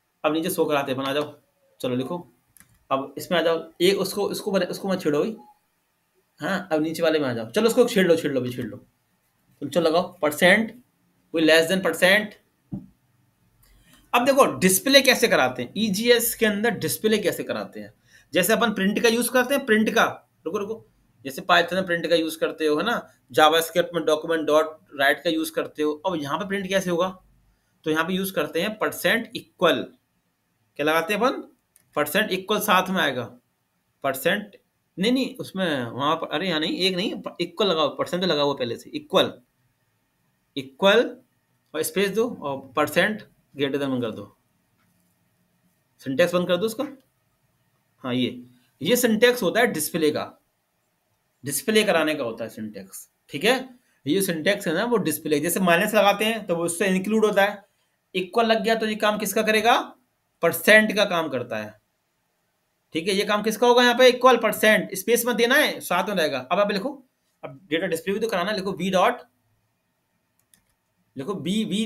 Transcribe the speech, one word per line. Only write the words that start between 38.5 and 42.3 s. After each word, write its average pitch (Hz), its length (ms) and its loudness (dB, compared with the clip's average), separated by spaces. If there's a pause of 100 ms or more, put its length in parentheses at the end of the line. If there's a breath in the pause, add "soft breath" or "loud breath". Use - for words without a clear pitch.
पहले 123 240 -6
से, - 140 -20
equal, - 420 0 (1200)
equal 196 460 2 (720)
और 156 100 -4
space 196 280 -2
दो 220 160 0 (140)